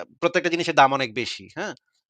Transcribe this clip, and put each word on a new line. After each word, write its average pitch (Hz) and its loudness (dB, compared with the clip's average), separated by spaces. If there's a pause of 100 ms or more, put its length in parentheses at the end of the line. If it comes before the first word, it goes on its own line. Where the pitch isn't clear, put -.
(200)
প্রত্যেকটা 170 0
জিনিসের 165 -2
দাম 139 6
অনেক 131 -4
বেশি, 107 -8
হ্যাঁ? 190 -8 (360)